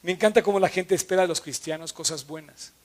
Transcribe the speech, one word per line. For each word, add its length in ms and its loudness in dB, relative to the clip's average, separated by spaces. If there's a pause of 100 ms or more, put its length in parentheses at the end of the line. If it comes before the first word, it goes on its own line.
Me 120 -4
encanta 300 4
cómo 160 0
la 120 4
gente 240 0
espera 300 2
a 20 0
los 160 -4
cristianos 500 -10
cosas 340 -6
buenas. 460 -18 (120)